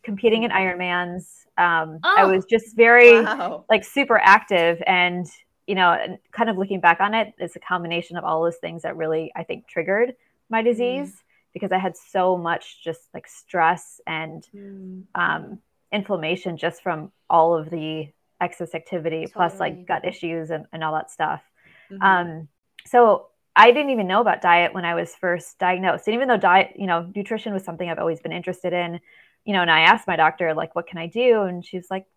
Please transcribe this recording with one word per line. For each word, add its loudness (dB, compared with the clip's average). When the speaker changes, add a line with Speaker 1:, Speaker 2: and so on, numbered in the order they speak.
Speaker 1:
competing 0
in -4
Ironmans. -4
Um, 0
I 4
Speaker 2:
Oh. 4
Speaker 1:
was 0
just -2
very, 10
Speaker 3:
Wow. -6
Speaker 1:
like, 2
super 0
active. 4
And, 0
you -4
know, 4
and -4
kind -2
of -4
looking -4
back 2
on 0
it, -2
it's -10
a -18
combination -6
of -8
all -2
those -2
things -12
that -10
really, -4
I -10
think, -12
triggered -2
my 0
Speaker 3:
Mm-hmm. -2
Speaker 1:
disease -4
because -6
I 0
had -4
so -2
much -8
just, -12
like, -18
stress -4
and, -12
Speaker 3:
Mm. -18
Speaker 1:
um, -6
inflammation -6
just -6
from -8
all 4
of -8
the -8
excess -8
activity, -8
plus, -4
like, -4
Speaker 2:
Totally. -18
Speaker 1:
gut -6
issues -8
and, -8
and -12
all -4
that -8
stuff. -6
Speaker 3:
Mm-hmm. -8
Speaker 1:
Um, 0
so 6
I 8
didn't 0
even -2
know 2
about 0
diet 2
when -8
I -2
was -6
first -6
diagnosed. -2
And -2
even -2
though 2
diet, 2
you -8
know, -4
nutrition -8
was -8
something -10
I've -8
always -4
been -10
interested -8
in, -6
you -4
know, 2
and 0
I 6
asked 4
my -2
doctor, 0
like, -6
"What -6
can -14
I -10
do?" 2
And -6
she -16
was -14
like -8